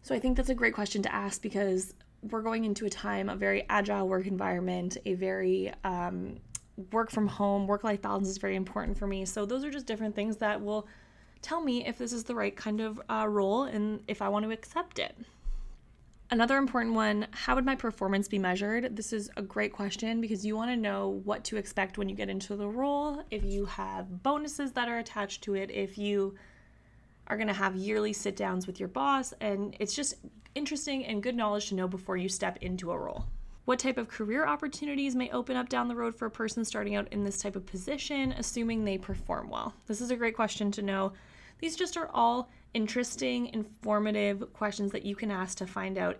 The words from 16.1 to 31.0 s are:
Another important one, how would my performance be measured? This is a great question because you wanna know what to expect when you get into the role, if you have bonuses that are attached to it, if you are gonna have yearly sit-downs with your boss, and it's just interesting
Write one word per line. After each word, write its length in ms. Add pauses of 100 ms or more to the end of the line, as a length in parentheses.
Another 260
important 360
one, 380
how 240
would 80
my 100
performance 540
be 100
measured? 560
This 180
is 240
a 60
great 300
question 480
because 260
you 100
wanna 200
know 480
what 200
to 120
expect 420
when 100
you 60
get 140
into 260
the 140
role, 640
if 100
you 220
have 580
bonuses 500
that 160
are 100
attached 440
to 140
it, 160
if 260
you 380 (880)
are 100
gonna 160
have 220
yearly 380
sit-downs 560
with 100
your 100
boss, 520
and 400
it's 140
just 200 (400)
interesting 500